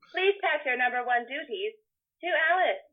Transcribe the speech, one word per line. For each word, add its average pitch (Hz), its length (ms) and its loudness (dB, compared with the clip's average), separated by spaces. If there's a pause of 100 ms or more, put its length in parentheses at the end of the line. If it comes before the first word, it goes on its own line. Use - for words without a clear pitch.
(120)
Please 381 300 2
pass 311 240 0
your 254 120 -2
number 247 280 0
one 240 200 2
duties 240 480 -8 (480)
to 330 80 -6 (220)
Alice. 320 420 2